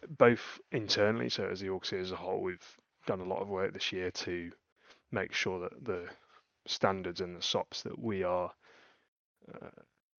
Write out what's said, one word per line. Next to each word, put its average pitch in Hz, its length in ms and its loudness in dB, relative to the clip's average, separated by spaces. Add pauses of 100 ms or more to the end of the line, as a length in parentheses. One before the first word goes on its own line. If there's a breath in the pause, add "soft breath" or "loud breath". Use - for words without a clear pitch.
both 120 500 6 (120)
internally, 113 580 4
so 104 180 0
as 98 140 -2
the 98 80 -4
org 95 240 -4
as 92 180 -2
a 92 40 -4
whole, 92 260 -2
we've 92 360 -6 (300)
done 95 140 0
a 90 40 -6
lot 95 160 -2
of 98 80 -4
work 98 240 0
this - 180 -2
year 90 200 -2
to 87 400 -4 (600 soft breath)
make 101 220 -2
sure 92 260 0
that - 260 -8
the 87 220 -4 (600 loud breath)
standards 185 540 2
and 90 140 -4
the 85 60 -8
sops - 420 0
that - 140 -6
we 101 260 0
are, 90 300 2 (1000 soft breath)
uh, - 160 -12 (500)